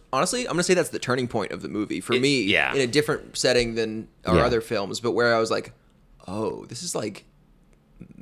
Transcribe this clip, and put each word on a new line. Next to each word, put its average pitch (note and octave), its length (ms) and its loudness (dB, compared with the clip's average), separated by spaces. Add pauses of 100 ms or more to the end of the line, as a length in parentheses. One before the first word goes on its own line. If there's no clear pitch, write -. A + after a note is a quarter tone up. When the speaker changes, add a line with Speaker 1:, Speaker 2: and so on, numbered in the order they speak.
(120)
Speaker 1:
honestly, F3+ 340 0
I'm - 80 -4
gonna E3+ 100 2
say F#3 100 2
that's F3 160 2
the - 100 -6
turning B2+ 280 0
point A2+ 240 -2
of - 100 -8
the - 80 -6
movie F#2 320 -2
for - 120 -2
Speaker 2:
It, B2+ 80 2
Speaker 1:
me C#3 220 4
Speaker 2:
yeah. D#2+ 300 2
Speaker 1:
in C#3 80 2
a B2+ 60 2
different D3 500 0
setting A#2+ 380 2
than A2 320 -4 (180)
our A2 120 4
Speaker 2:
Yeah. A2+ 80 6
Speaker 1:
other A#2+ 160 2
films, G2+ 380 -4
but A#2 120 -2
where A#2 220 4
I A2+ 60 4
was A2+ 120 0
like, G#2 200 -4 (560)
"Oh, F2 380 -6
this - 180 -12
is, F3 120 -6
like," G#2 280 -6 (1000)